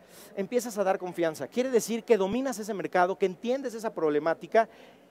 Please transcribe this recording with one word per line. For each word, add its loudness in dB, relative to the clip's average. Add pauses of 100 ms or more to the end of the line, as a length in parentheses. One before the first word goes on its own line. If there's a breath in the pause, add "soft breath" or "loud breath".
(360 loud breath)
empiezas -2
a 0
dar 2
confianza. -4
Quiere -2
decir 0
que 4
dominas -2
ese -8
mercado, 0
que 2
entiendes -4
esa -6
problemática, 2 (420 soft breath)